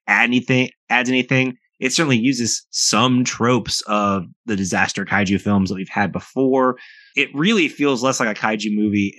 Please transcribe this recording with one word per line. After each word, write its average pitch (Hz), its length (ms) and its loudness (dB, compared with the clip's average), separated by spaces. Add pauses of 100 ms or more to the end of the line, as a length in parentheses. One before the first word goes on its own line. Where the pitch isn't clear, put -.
add 104 160 2
anything, 127 460 0 (200)
adds 123 200 2
anything. 131 480 0 (240)
It 131 100 -2
certainly 143 260 2
uses 120 520 -2
some 123 560 2
tropes 120 600 0
of 101 360 0 (220)
the 110 100 -2
disaster 95 480 -2
kaiju 95 380 0
films 101 280 2
that 101 60 -4
we've 92 140 -10
had 101 240 -2
before. 127 640 0 (400)
It 135 160 2
really 170 340 2
feels 139 340 0
less 131 200 0
like 113 80 0
a 104 100 -6
kaiju 107 340 -2
movie 104 460 0